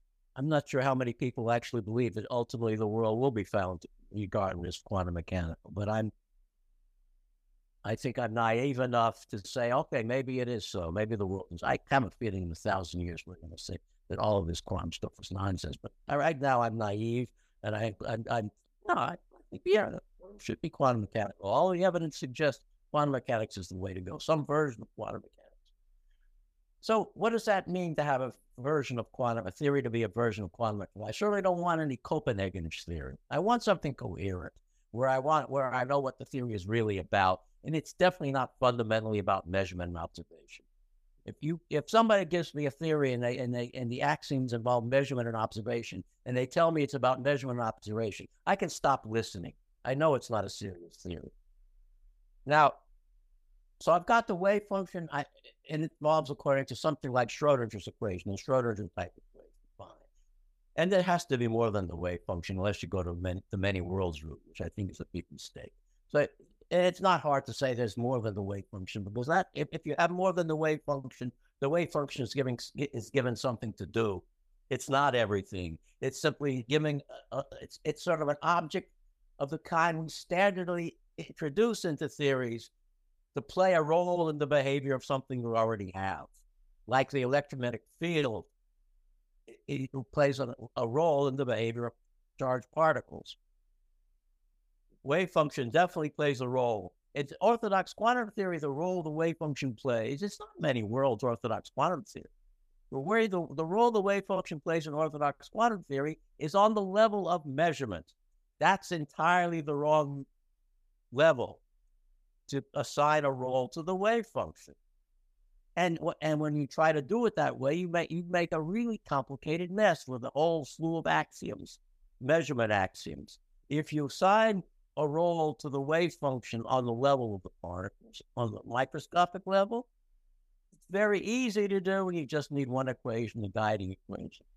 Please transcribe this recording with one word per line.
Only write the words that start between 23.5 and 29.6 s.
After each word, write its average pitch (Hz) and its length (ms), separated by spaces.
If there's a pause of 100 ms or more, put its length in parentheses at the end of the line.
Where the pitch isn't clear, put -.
is 92 120
the 92 80
way 92 160
to 92 80
go, 98 180
some 156 260
version 143 360
of 110 140
quantum 107 260
mechanics. - 500 (1120)
So - 320
what 220 180
does 226 140
that 196 220
mean 175 280
to 147 80
have 139 180
a 123 120 (260)
version 131 400
of - 120
quantum, 117 360
a 107 40
theory 139 300